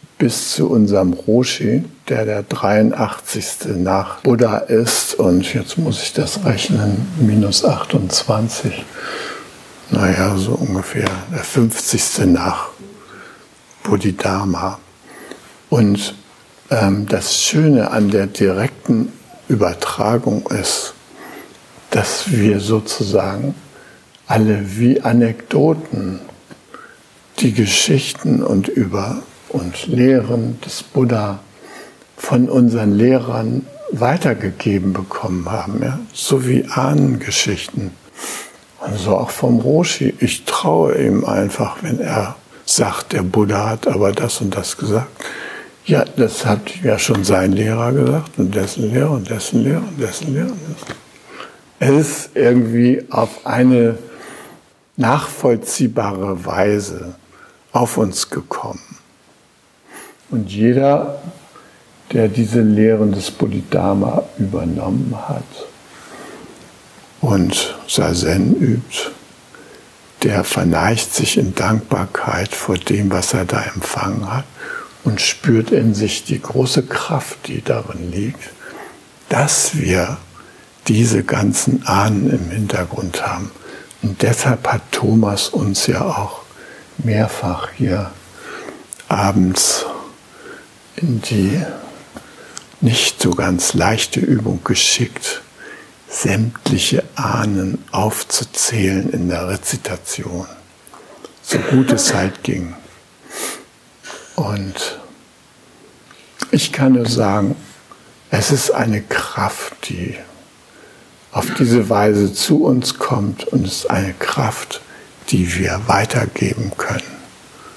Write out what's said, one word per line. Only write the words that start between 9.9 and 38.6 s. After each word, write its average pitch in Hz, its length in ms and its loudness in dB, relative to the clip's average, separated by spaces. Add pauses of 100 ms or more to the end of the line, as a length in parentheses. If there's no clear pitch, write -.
naja, 95 460 2
so 98 160 -2
ungefähr 98 540 -2 (240)
der 143 120 -4
fünfzigste - 800 0
nach - 440 2 (1120)
Bodhidharma. 95 960 0 (880)
Und, 104 460 2 (560)
ähm, 104 360 2
das - 320 0
Schöne 147 520 4
an 107 180 2
der 98 160 4
direkten 101 880 0 (340)
Übertragung 104 1000 0
ist, - 480 -4 (960)
dass 107 400 0
wir 104 280 4
sozusagen 104 920 0 (760)
alle 104 500 2
wie 123 240 4
Anekdoten 120 1160 2 (1200)
die 113 140 4
Geschichten - 920 2
und - 240 2
über, 98 560 -2 (260)
und - 380 -6
Lehren 120 760 2
des - 220 -10
Buddha 107 560 0 (760)
von - 320 2
unseren 113 480 4
Lehrern 120 720 2 (260)
weitergegeben 107 1040 0
bekommen 92 560 -6
haben, 101 320 -4
ja? 131 160 -2 (160)
So 127 340 0
wie 123 180 2
Ahnengeschichten. 123 1200 0 (920)